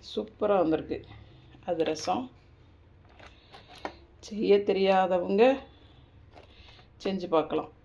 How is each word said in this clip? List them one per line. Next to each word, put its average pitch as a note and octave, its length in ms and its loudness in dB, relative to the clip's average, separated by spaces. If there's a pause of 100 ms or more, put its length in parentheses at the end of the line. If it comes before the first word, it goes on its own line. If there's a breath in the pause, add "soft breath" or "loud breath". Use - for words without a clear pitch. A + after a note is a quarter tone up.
சூப்பராக G#3 560 -2
வந்திருக்கு D#3 360 -2 (680 loud breath)
அதிரசம். E3+ 580 -4 (2000 loud breath)
செய்ய G3+ 360 2
தெரியாதவங்க F#3+ 840 2 (1600 loud breath)
செஞ்சு F#3+ 280 -4
பார்க்கலாம். D3+ 400 0 (160)